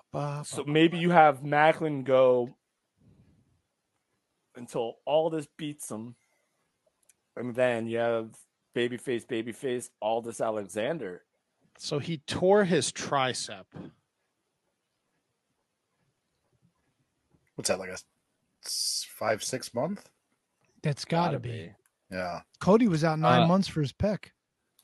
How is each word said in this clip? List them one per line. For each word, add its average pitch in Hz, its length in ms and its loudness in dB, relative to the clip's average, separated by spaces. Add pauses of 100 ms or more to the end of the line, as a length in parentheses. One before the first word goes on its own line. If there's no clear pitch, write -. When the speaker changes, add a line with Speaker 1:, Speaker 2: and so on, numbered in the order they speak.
(120)
Speaker 1:
ba, 147 340 -6
Speaker 2:
So 135 180 -8
Speaker 1:
ba, 143 80 -6
Speaker 2:
maybe 165 260 6
Speaker 1:
ba. 165 40 -2
Speaker 2:
you 175 100 2
have 151 320 8
Macklin 151 600 2
go 127 460 4 (2000)
until 120 500 -8
Aldis 160 420 0 (100)
beats 147 340 -10
him, 117 240 -12 (1200)
and 120 200 -8
then 117 320 0
you 113 100 -4
have 117 320 -2 (460)
babyface, 120 500 -4
babyface, 120 640 -6 (120)
Aldis 113 400 -4
Alexander. 107 840 -6 (540)
Speaker 1:
So - 220 -6
he 160 180 -6 (100)
tore 202 380 4
his 165 260 2
tricep. 123 720 -4 (4000)
Speaker 3:
What's - 140 -4
that, 95 100 -2
like, 92 100 -12
a 92 80 -12 (680)
s-, - 400 -6 (120)
five, 107 260 -2
six - 300 -8
month? 160 360 -6 (720)
Speaker 4:
That's 147 220 -4
gotta 165 320 0
Speaker 2:
Gotta - 20 -8
Speaker 4:
be. 117 100 -8
Speaker 2:
be. 107 220 -10 (400)
Speaker 3:
Yeah. 90 300 -6 (180)
Speaker 4:
Cody 226 280 6
was 160 160 2
out 156 160 0
nine 165 240 6
Speaker 1:
Uh, 165 40 6
Speaker 4:
months 185 200 4
for - 140 -4
his 135 120 -4
pec, 196 320 -2 (580)